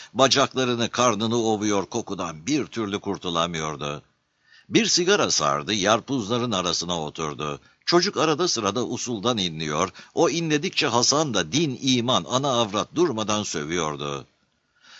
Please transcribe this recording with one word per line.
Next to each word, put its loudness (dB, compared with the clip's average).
bacaklarını, 2
karnını 2
ovuyor, 2
kokudan -6
bir -2
türlü -4
kurtulamıyordu. -4
Bir 2
sigara 2
sardı, 2
yarpuzların 0
arasına 0
oturdu. -6
Çocuk 2
arada 0
sırada 0
usuldan -2
inliyor, -2
o 4
inledikçe 0
Hasan 2
da 0
din, 0
iman, 2
ana 0
avrat 0
durmadan 0
sövüyordu. -4